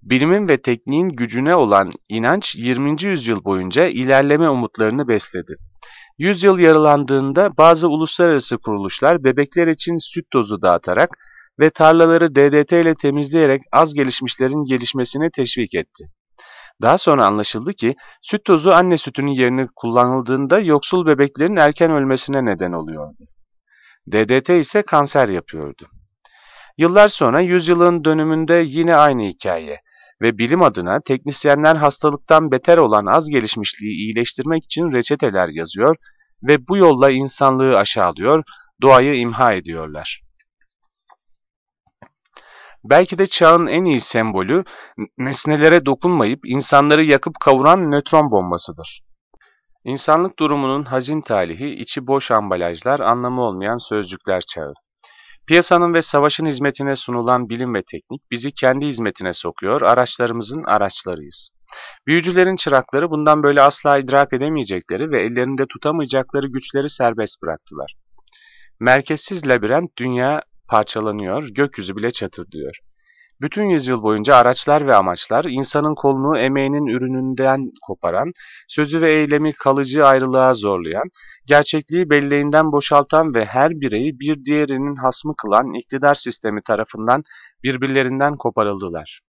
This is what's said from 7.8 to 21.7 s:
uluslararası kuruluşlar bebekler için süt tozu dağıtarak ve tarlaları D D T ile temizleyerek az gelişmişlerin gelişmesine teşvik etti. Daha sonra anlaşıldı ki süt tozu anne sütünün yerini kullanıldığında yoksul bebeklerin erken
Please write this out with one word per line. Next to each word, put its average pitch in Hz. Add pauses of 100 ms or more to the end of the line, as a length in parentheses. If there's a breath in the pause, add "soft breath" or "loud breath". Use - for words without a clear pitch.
uluslararası 156
kuruluşlar 117
bebekler 143
için 165
süt -
tozu 104
dağıtarak 92 (500 soft breath)
ve 156
tarlaları 165
D 139
D 147
T 170
ile 165
temizleyerek 143 (100)
az 151
gelişmişlerin 135
gelişmesine 131
teşvik 123
etti. 80 (760 loud breath)
Daha 143
sonra 139
anlaşıldı 107
ki 123 (280 soft breath)
süt -
tozu 170
anne 175
sütünün 139
yerini 127 (100)
kullanıldığında 127
yoksul 170
bebeklerin 147
erken 160